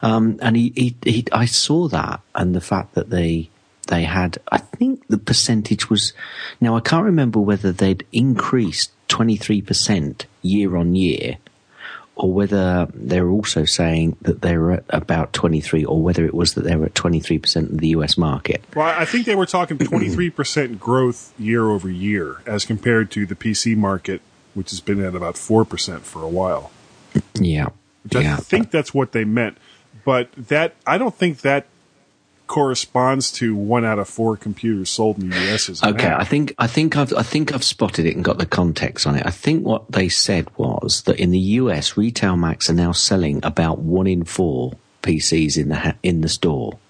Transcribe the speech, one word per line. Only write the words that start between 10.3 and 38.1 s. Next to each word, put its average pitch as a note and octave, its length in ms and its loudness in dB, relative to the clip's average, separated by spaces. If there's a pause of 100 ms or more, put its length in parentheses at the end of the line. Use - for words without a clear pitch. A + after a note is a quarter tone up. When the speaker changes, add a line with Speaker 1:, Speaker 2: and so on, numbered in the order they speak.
Speaker 1:
year F#2+ 340 2
on F2 180 2
year, F#2 420 0 (800)
or F#2 160 0
whether F#2 600 2
they're F2 340 0
also F#2+ 360 0
saying E2 580 2
that - 200 -2
they F2 160 2
were E2+ 140 2
at F2 180 -2
about E2 420 -2
twenty-three, D#2 520 0
or D#2+ 180 0
whether E2+ 220 2
it D2+ 100 0
was E2+ 200 0
that - 80 -2
they E2+ 140 0
were D#2 100 2
at - 80 -6
twenty-three E2 440 0
percent D#2+ 320 0
of D2+ 80 -2
the D#2+ 100 0
U D#2+ 140 2
S D2 160 0
market. D#2 460 -2 (100)
Speaker 2:
Well, D3+ 120 2 (120)
I E3 60 2
think A#3 220 -2
they A3+ 100 0
were F#3 100 2
talking E3+ 320 -2
Speaker 1:
<clears throat> - 140 0
Speaker 2:
twenty-three - 380 0
percent C3 500 -2
growth B2 580 0
year A2+ 320 2
over F#2+ 200 -2
year F2+ 560 -4
as G#2 180 -2
compared A2+ 480 0
to G#2 140 -2
the F#2 100 -8
P A2 180 -2
C A2+ 200 0
market, F#2+ 480 -2 (320)
which F#2+ 160 -8
has F#2 100 -10
been G2+ 240 -2
at F#2 100 -4
about F2 220 -6
four A2 280 4
percent F#2 400 -8
for - 180 -14
a D#2+ 60 -6
while. F2 420 -2 (640)
Speaker 1:
Yeah. D#2+ 340 0 (340)
Speaker 2:
Which G#2+ 140 -4
I B2+ 60 4
Speaker 1:
Yeah. D3 140 2
Speaker 2:
think G3 340 -2
that's D3+ 240 -2
what C3+ 180 0
they A2+ 120 0
meant. A2 340 0 (460)
But B2+ 320 2
that, D3 380 0 (120)
I D3 120 2
don't A#3+ 160 -2
think E3+ 260 0
that C#3 260 0 (800)
corresponds C3 840 0
to A2+ 240 0
one A2 280 2
out A2 140 0
of G2 100 -4
four A2+ 280 0
computers G#2 520 -4
sold A2 300 0
in F#2 120 -4
the F2+ 60 -2
U F#2 120 -2
S G#2+ 200 -2
is F2+ 140 -8
a G#2+ 60 2
Speaker 1:
Okay, G#2 200 0
Speaker 2:
Mac. D2+ 120 0
Speaker 1:
I - 40 0
think, C#3+ 340 0
I C#3+ 100 0
think D#3 280 0
I've, C#3 180 0
I - 100 0
think D3+ 280 -2
I've C3 120 -4
spotted - 420 0
it - 80 0